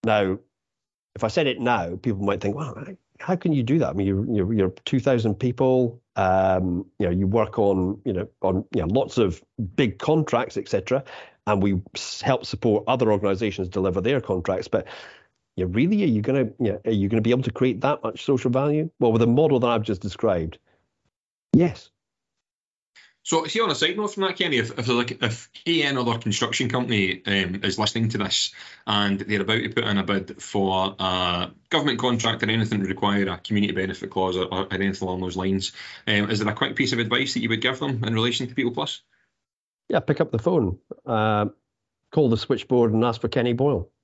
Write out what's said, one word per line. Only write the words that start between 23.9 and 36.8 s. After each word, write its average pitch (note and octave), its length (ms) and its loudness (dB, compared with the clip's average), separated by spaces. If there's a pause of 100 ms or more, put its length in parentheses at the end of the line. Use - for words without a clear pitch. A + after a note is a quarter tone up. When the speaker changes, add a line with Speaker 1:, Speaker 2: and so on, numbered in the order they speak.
Speaker 2:
note G#3 160 -4
from G3 100 -4
that, F#3 140 -2
Kenny, D#3+ 200 0
if, A#2 200 -2
if, A#2 100 -4
like, A#2+ 360 0
if A#2 260 -4 (160)
any D3 320 0
other A#2 220 0
construction A#2 500 -2
company, G#2+ 560 0
um, G2 380 0
is G2 160 -2
listening A2+ 300 0
to A2+ 100 -2
this - 340 -2 (320)
and G2+ 340 2
they're G2+ 220 -2
about A2 220 0
to A#2 60 -4
put A2+ 140 -2
in G#2 140 0
a F#2+ 60 0
bid G2 380 -4
for F#2+ 580 0
a F2+ 520 -2 (180)
government C#3+ 300 0
contract A#2 440 0
or G#2+ 80 -2
anything G#2+ 300 0
to F#2+ 60 -2
require G2+ 400 0
a F2 120 -6
community G#2 340 0
benefit F#2+ 380 -6
clause F#2 260 0
or, F#2 80 0
or F#2 260 -4
anything F#2+ 360 -2
along F#2 140 -4
those F2+ 140 -6
lines, F#2+ 360 -2 (360)
um, G#2 220 2
is G#2+ 100 0
there G#2+ 80 0
a A2 80 -2
quick C#3 200 -4
piece B2+ 180 0